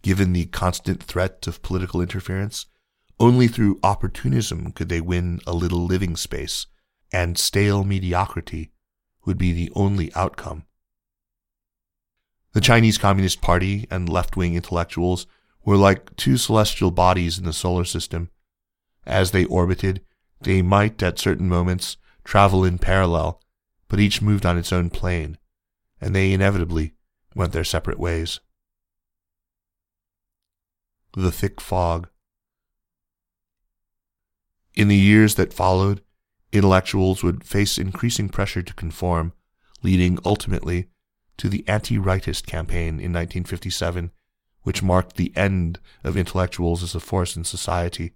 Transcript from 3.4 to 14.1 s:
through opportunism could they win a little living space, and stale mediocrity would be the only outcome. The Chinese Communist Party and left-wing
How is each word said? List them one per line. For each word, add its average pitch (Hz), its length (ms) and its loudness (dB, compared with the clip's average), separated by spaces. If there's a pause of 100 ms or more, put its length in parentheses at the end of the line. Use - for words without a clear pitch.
through 110 360 2
opportunism 101 880 -2
could 87 180 -8
they 82 120 -2
win 87 440 -2
a 85 80 -4
little 87 320 -2
living 92 300 -2
space, - 500 -8 (460)
and 87 260 -2
stale 101 460 2
mediocrity 92 880 -4 (540)
would 90 120 -2
be 87 140 2
the 85 240 -2
only 98 400 0
outcome. 85 500 -6 (1900)
The 107 80 4
Chinese 113 360 6
Communist 95 440 2
Party 95 500 0
and 87 160 -4
left-wing 87 480 -2